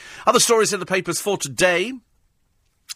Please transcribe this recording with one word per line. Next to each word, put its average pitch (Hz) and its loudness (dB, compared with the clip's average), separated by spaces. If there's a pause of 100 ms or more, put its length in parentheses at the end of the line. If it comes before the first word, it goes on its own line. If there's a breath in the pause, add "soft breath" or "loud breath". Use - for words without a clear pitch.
(260 loud breath)
Other 233 4
stories 220 4
in 196 -4
the 175 -10
papers 180 -4
for 196 -2
today. 175 0 (1040)